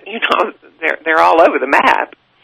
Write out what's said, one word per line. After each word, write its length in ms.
you 140
know, 320
they're, 240
they're 160
all 220
over 180
the 80
map. 480